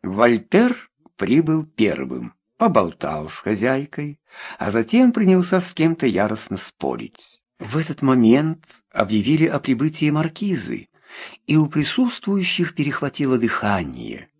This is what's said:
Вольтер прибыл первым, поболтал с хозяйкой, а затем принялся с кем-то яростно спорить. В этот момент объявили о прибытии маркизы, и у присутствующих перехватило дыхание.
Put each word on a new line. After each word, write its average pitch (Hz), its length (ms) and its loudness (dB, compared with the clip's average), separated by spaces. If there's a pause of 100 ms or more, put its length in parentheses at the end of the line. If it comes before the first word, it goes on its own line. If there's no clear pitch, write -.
(140)
Вольтер 120 760 2 (260)
прибыл 156 480 0
первым, 67 680 -4 (220)
поболтал 80 680 0
с - 120 -12
хозяйкой, 135 800 -4 (400)
а - 100 -4
затем 220 420 4
принялся 185 480 4
с 180 140 -6
кем-то 160 320 0
яростно 104 520 -2
спорить. - 840 -10 (160)
В 110 200 -6
этот 156 260 -4
момент 131 600 4 (280)
объявили 107 560 0
о 143 120 -2
прибытии 151 520 0
маркизы, 160 760 -4 (580)
и 151 100 4
у 156 80 4
присутствующих 180 1120 -2
перехватило 139 640 -2
дыхание. 98 920 -4 (100)